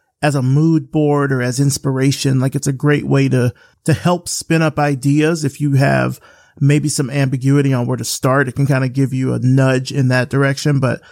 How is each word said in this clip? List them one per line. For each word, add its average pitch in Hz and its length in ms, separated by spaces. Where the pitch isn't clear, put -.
as 147 120
a 139 80
mood 147 480
board 147 400
or 131 100
as 123 200
inspiration. 135 800
Like, 131 140
it's 135 120
a 139 60
great 147 340
way 139 220
to, 123 260
to 160 80
help 175 360
spin - 320
up 156 180
ideas 147 640
if 139 160
you 143 140
have 131 460
maybe 143 300
some 139 220
ambiguity 139 640
on 120 140
where 127 120
to 127 60
start. 135 440
It 120 80
can 139 100
kind 135 160
of 127 100
give 131 200
you 127 220
a 120 40
nudge 131 540
in 135 160
that 127 220
direction, 139 500
but 123 200